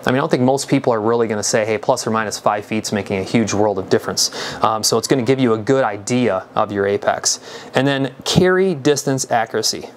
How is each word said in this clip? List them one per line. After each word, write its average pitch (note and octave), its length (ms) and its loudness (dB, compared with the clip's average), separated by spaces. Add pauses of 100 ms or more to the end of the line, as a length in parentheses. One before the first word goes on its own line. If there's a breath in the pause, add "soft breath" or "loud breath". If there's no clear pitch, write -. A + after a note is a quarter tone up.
I B2+ 60 2
mean, B2+ 60 2
I C#3 40 2
don't D#3+ 100 -2
think C3+ 120 2
most C3+ 260 2
people C3+ 240 2
are A2 80 0
really A#2 280 2
gonna G#2 140 -2
say, A2 220 0
"Hey, G#2+ 140 0
plus - 280 0
or A#2 40 -2
minus A2 280 -2
five G#2+ 280 0
feet's - 260 -4
making G2+ 260 -2
a F#2+ 40 -2
huge G#2+ 320 0
world G2+ 240 2
of F#2 100 -8
difference." - 420 0 (320 loud breath)
Um, A2 200 0
so A#2 160 2
it's - 100 -4
gonna C3+ 140 2
give C3 180 2
you A#2 140 4
a A2 40 -2
good C3+ 240 0
idea G#2 640 -2 (100)
of G#2+ 160 0
your G2 160 0
apex. - 540 -2 (340 loud breath)
And C3 120 4
then C3+ 280 0 (120)
carry F#3 480 4
distance C3+ 560 0
accuracy A2+ 680 -2